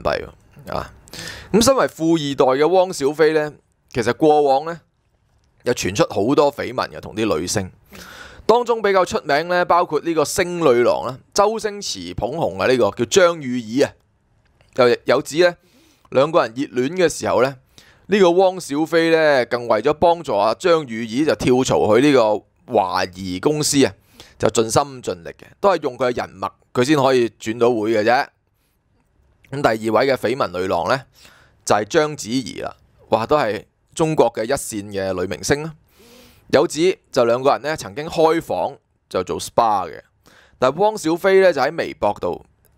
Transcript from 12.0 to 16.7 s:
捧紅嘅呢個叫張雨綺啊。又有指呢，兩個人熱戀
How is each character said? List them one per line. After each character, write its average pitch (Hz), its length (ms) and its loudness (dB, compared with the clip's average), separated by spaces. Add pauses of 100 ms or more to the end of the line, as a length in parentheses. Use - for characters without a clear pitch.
捧 - 160 -4
紅 120 260 -4
嘅 104 100 0
呢 127 100 4
個 113 280 0
叫 - 0 -
張 175 340 4
雨 123 220 -6
綺 117 240 -2
啊。 - 80 -8 (840)
又 120 300 4
有 127 160 2
指 143 160 -8 (100)
呢， 175 80 0 (540)
兩 143 220 2
個 165 100 4
人 117 140 -2
熱 135 100 -4
戀 127 320 -2